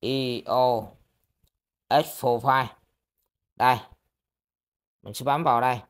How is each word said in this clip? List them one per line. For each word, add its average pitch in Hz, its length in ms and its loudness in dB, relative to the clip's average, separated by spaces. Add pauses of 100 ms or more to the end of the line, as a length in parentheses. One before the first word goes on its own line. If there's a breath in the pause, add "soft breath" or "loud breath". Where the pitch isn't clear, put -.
I 127 460 -4
O 123 360 0 (1080)
S 151 340 0
profile. 131 420 2 (880)
Đây. 123 200 4 (1300)
Mình 104 120 -16
sẽ - 100 -10
bấm 143 200 0
vào 123 160 4
đây. 123 300 0